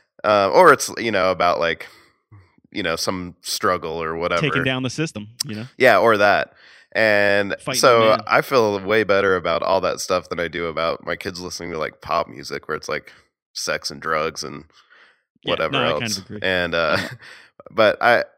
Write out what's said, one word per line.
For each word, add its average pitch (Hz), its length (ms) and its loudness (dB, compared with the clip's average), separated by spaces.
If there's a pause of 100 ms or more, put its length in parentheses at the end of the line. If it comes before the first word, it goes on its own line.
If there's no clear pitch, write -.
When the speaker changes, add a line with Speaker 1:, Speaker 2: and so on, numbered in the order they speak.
(240)
Speaker 1:
uh, 101 280 4
or 165 220 8
it's, - 240 -2
you 113 140 -4
know, 92 180 2
about, 87 300 2
like, 82 280 -4 (840)
you 104 100 -8
know, 85 140 -2
some 90 460 -8
struggle 85 600 -4
or 80 140 -6
whatever. 85 260 -2
Speaker 2:
Taking 139 220 -2
down 131 200 -4
the 127 60 -4
system, 113 380 -8 (180)
you 110 100 -10
know? 110 120 -12 (100)
Speaker 1:
Yeah, 117 220 6
or 110 180 4
that. 98 360 4 (400)
And 101 680 2
Speaker 2:
Fighting 131 220 -6
Speaker 1:
so 120 180 6
Speaker 2:
the 110 180 4
man. - 100 -4
Speaker 1:
I 127 140 2
feel 110 380 0
way 107 240 2
better 98 320 2
about 87 280 -2
all 95 180 2
that 87 180 -2
stuff 90 300 -4
than 85 100 -8
I 85 80 -4
do 85 200 -6
about 80 380 -6
my 87 100 -6
kids 90 240 -10
listening 87 320 -10
to, 82 60 -8
like, 76 240 -8
pop 82 260 -4
music 69 400 -14
where 78 100 -6
it's, - 120 -12
like, 76 220 -8 (420)
sex - 380 -8
and 71 100 -16
drugs 78 420 -4
and 73 220 -14 (800)
Speaker 2:
Yeah, - 80 -4
Speaker 1:
whatever 160 220 -2
Speaker 2:
no, 135 100 -2
I 117 80 0
Speaker 1:
else. 147 80 -2
Speaker 2:
kind 117 180 -6
of - 80 -
agree. - 160 -14
Speaker 1:
And, 90 340 -2
uh, 82 220 0
Speaker 3:
Yeah. - 120 -6 (300)
Speaker 1:
<laughs> - 320 -20
but 104 300 4
I, 117 240 4 (120)